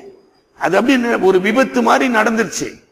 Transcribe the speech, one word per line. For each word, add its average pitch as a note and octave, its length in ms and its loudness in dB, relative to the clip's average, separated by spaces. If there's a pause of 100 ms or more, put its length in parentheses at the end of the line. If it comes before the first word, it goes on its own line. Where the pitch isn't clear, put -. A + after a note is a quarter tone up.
(580)
அது E3 180 -2
அப்படியே A#3+ 300 2
ந-, A3+ 160 -2
ஒரு F#3 180 4
விபத்து A#3 420 0
மாதிரி B3+ 320 0
நடந்துருச்சு G#3+ 760 -4